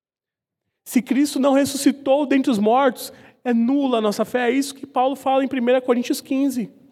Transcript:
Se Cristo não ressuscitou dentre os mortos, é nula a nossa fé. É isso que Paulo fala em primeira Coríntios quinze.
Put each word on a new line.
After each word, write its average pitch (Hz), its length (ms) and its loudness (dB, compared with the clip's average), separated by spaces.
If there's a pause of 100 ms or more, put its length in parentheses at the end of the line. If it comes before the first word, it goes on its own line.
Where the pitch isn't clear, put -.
(840)
Se - 160 0
Cristo 277 380 -2
não 269 140 2
ressuscitou 269 720 0
dentre 269 260 0
os 208 80 0
mortos, 240 520 0 (320)
é 247 100 -2
nula 254 440 0
a 220 40 0
nossa 214 220 0
fé. 247 260 -2
É 240 40 2
isso 269 220 -2
que - 100 -18
Paulo 262 300 -2
fala 269 280 0
em 262 40 -2
primeira 254 340 0
Coríntios 247 400 -2
quinze. 262 500 -2 (200)